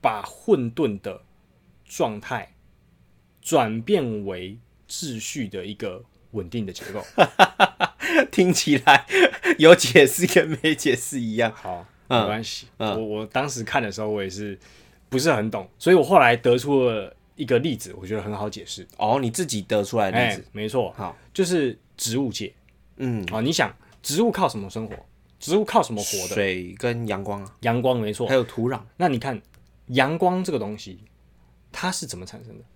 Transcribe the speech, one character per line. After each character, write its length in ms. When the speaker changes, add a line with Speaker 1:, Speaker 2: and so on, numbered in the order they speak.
Speaker 1:
把 200
混 540
沌 240
的 220
状 340
态 340
转 400
变 440
为 320
秩 320
序 260
的 180
一 80
个 300
稳 180
定 160
的 80
结 180
构。 100
Speaker 2:
<laughs> 640
听 220
起 340
来 200
有 160
解 320
释 220
跟 340
没 140
解 180
释 240
一 180
样。 200
Speaker 1:
好， 300
Speaker 2:
嗯。 140
Speaker 1:
没 40
关 160
系。 320
Speaker 2:
嗯。 140
Speaker 1:
我， 300
我 60
当 240
时 140
看 180
的 80
时 120
候， 80
我 120
也 80
是 300
不 100
是 140
很 180
懂， 160
所 140
以 20
我 80
后 160
来 160
得 220
出 280
了 300
一 80
个 140
例 180
子， 200
我 80
觉 120
得 40
很 140
好 140
解 160
释。 200
Speaker 2:
哦， 240
你 100
自 140
己 160
得 200
出 160
来 140
的 100
例 140
子。 60
Speaker 1:
哎， 100
没 160
错。 300
Speaker 2:
好。 180
Speaker 1:
就 120
是 340
植 220
物 140
界。 200
Speaker 2:
嗯。 340
Speaker 1:
啊， 80
你 120
想， 220
植 200
物 100
靠 180
什 100
么 100
生 160
活？ 100
植 160
物 80
靠 180
什 120
么 100
活 140
的？ 80
Speaker 2:
水 380
跟 340
阳 160
光 180
啊。 200
Speaker 1:
阳 200
光， 180
没 120
错。 160
Speaker 2:
还 60
有 100
土 260
壤。 100
Speaker 1:
那 100
你 100
看， 240
阳 300
光 260
这 80
个 80
东 180
西， 220
它 200
是 140
怎 140
么 60
产 180
生 140
的？ 60